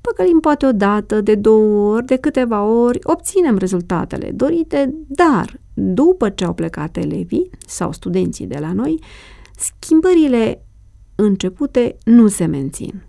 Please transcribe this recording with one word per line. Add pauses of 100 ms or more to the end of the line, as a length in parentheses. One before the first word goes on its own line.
Păcălim
poate
o
dată,
de
două
ori,
de
câteva
ori,
obținem
rezultatele
dorite, (120)
dar, (140)
după
ce
au
plecat
elevii (160)
sau
studenții
de
la
noi, (560)
schimbările (500)
începute
nu
se
mențin.